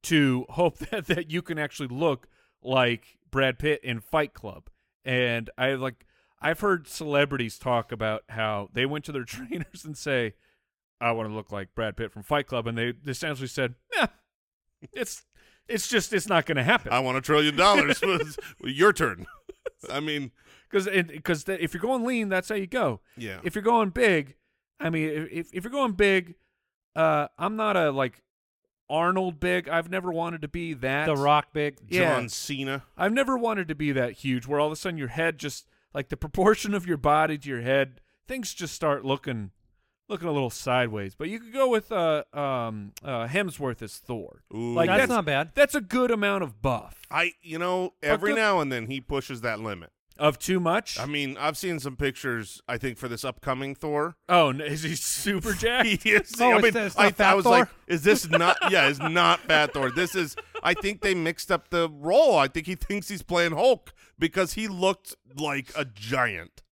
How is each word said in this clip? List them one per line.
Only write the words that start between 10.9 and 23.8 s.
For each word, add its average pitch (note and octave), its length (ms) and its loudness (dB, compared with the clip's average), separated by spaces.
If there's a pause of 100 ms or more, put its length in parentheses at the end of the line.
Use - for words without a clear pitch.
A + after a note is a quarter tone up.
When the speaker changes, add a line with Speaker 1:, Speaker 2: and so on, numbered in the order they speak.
Speaker 1:
"I A#2 140 0
wanna A2 200 -4
look G#2+ 200 -10
like G2 200 -10
Brad A2 220 -4
Pitt A2+ 180 -8
from G#2 100 -16
Fight D3 240 -2
Club," A#2 200 -4
and A#2 100 -6
they A#2+ 160 -2 (140)
essentially C3+ 400 -6
said, B2 280 -4 (200)
"Yeah, D4+ 120 2 (840)
it's, - 320 -10 (440)
it's A3+ 180 -4
just, A3+ 260 0
it's F#3 160 -2
not E3+ 160 2
gonna C#3+ 180 0
happen." G#3+ 300 0
Speaker 2:
"I B2 60 4
want C3 180 0
a C3+ 40 -2
trillion D3+ 360 4
dollars." G3+ 440 4
<laughs> - 20 -2
Was, D#3 340 -2 (260)
"Your D3+ 300 4
turn." F#2 320 -2 (640)
I C#3 120 -4
mean D3 300 -6 (380)
Speaker 1:
'Cause, G3 180 0
and, F3 360 0
'cause D#3+ 220 -2
the, F#3 160 -2
if E3 120 -2
you're E3 80 -6
going A#3 240 0
lean, A#3 240 0
that's F#3 200 0
how G#3+ 60 -2
you G3 120 -4
go. E3+ 320 0 (180)
Speaker 2:
Yeah. A#2+ 260 -10
Speaker 1:
If F3 120 -4
you're G#3 80 -4
going A3 260 4